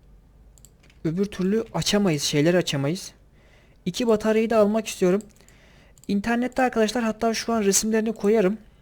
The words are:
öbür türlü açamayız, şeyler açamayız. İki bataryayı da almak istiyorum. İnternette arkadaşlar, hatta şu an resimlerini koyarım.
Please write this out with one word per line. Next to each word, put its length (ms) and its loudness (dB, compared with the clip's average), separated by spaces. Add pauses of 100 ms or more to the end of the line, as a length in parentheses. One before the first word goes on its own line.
(1040)
öbür 220 -2
türlü 380 -2 (100)
açamayız, 500 0
şeyler 300 2
açamayız. 580 -2 (760)
İki 220 -4
bataryayı 420 2
da 80 2
almak 300 2
istiyorum. 340 0 (840)
İnternette 540 -2
arkadaşlar, 420 0
hatta 300 -2
şu 200 -4
an 80 0
resimlerini 520 0
koyarım. 440 2 (240)